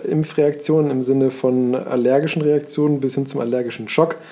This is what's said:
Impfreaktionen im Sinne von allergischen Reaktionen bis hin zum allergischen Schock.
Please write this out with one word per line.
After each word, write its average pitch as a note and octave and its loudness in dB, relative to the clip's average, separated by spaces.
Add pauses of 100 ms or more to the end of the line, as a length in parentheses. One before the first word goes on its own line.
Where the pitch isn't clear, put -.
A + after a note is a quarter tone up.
Impfreaktionen D#3 0
im C3 -2
Sinne C3+ 2
von B2+ 0
allergischen C3+ 0
Reaktionen D3 0
bis C3 -2
hin C#3 -2
zum C#3 -6
allergischen A#2 -4
Schock. E3 2 (160)